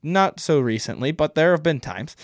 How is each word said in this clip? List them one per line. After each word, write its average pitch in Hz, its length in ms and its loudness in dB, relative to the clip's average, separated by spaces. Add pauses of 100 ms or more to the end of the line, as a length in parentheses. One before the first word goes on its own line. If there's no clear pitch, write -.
not 185 360 0
so 156 200 2
recently, 120 520 -2
but 156 220 -2
there 160 180 4
have 160 120 2
been 156 160 0
times. 98 440 -12